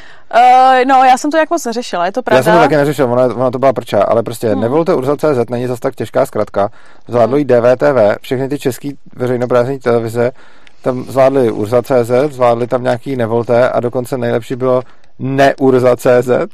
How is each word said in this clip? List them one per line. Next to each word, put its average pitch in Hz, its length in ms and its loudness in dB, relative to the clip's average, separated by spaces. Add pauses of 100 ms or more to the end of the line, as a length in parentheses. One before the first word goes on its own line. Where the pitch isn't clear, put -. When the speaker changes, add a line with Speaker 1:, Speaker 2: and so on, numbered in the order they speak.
(340)
Speaker 1:
Eh, 254 520 4
no, 262 180 4
já 254 140 4
jsem 302 120 -4
to 294 60 -2
jak 311 140 0
moc 339 140 -4
neřešila, 226 420 -6
je 196 60 -4
to 254 100 -6
pravda. - 160 2
Speaker 2:
Já 131 40 0
jsem 127 120 2
to 220 60 4
taky 151 160 2
neřešil, 143 360 0
ona, 123 120 2
ona 123 260 0
to 123 80 -6
byla 131 140 2
prča, 113 300 -2
ale 113 200 0
prostě 117 260 -6
Speaker 1:
Hmm. 107 120 -2
Speaker 2:
nevolte 147 340 0
Urza 135 220 -2
C 151 180 0
Z, 117 160 -2
není 123 160 -4
zas 123 140 -6
tak 135 140 -4
těžká 123 320 -2
zkratka. 104 440 -4 (380)
Zvládlo 117 280 2
jí 147 80 2
Speaker 1:
Hmm. 131 40 -12
Speaker 2:
D 123 120 4
V 123 160 4
T 147 160 2
V, 110 280 2
všechny 135 280 -6
ty 143 100 -6
český 139 400 -6 (180)
veřejnoprávní 123 640 -2
televize 120 540 -2 (500)
tam 127 220 -4
zvládly 131 460 2
Urza 107 320 -2
C 123 220 0
Z, 123 280 0
zvládli 120 340 0
tam 123 160 -4
nějaký 127 340 -4
Nevolte 117 540 0
a 110 100 -2
dokonce 123 380 -6
nejlepší 120 380 -4
bylo 127 260 0 (360)
Neurza 131 800 2
C 123 260 2
Z. 127 320 -2